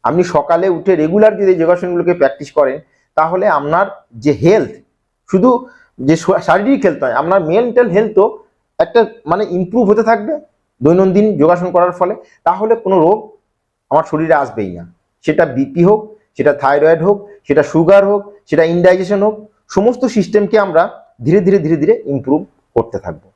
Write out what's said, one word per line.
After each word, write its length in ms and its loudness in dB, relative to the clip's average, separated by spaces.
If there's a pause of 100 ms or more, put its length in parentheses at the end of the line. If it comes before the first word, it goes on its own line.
আপনি 200 0 (120)
সকালে 320 0 (100)
উঠে 180 -2
রেগুলার 440 2
যদি 140 2
এই 100 -2
যোগাসনগুলোকে 560 -2
প্র্যাকটিস 400 -2
করেন, 200 0 (380)
তাহলে 280 -2 (140)
আপনার 260 -2 (380)
যে 80 2 (120)
হেলথ, 300 2 (560)
শুধু 200 2 (500)
যে 240 0
শ-, 240 0
শারীরিক 380 2
হেলথ 180 0
নয়, 180 -2
আপনার 180 2 (100)
মেন্টাল 460 0
হেলথও 300 2 (540)
একটা, 200 0 (320)
মানে, 120 -2 (140)
ইমপ্রুভ 320 -2
হতে 200 2
থাকবে 240 -2 (480)
দৈনন্দিন 440 2 (160)
যোগাসন 340 0
করার 240 2
ফলে। 140 -2 (340)
তাহলে 260 0 (100)
কোনো 220 0
রোগ 120 2 (760)
আমার 200 0
শরীরে 320 -2
আসবেই 340 -8
না, 60 -16 (420)
সেটা 180 0 (120)
বিপি 320 -2
হোক, 120 4 (360)
সেটা 160 0 (100)
থাইরয়েড 460 2
হোক, 100 0 (300)
সেটা 240 2
সুগার 380 4
হোক, 120 0 (280)
সেটা 140 2 (100)
ইনডাইজেশন 520 2
হোক, 100 -2 (400)
সমস্ত 260 0 (140)
সিস্টেমকে 500 0
আমরা 180 0 (420)
ধীরে 200 4
ধীরে, 200 2
ধীরে 160 0
ধীরে 120 2 (200)
ইমপ্রুভ 260 -2 (360)
করতে 300 -2
থাকবো। 300 -14